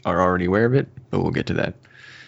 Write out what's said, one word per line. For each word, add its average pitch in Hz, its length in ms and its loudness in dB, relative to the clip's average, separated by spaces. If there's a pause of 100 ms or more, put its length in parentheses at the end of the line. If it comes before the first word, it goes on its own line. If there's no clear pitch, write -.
are 87 160 0
already 90 240 2
aware 101 180 2
of 120 100 2
it, 139 140 0 (220)
but 95 120 -2
we'll 90 100 -2
get - 160 -4
to 87 80 -2
that. - 200 -4 (520)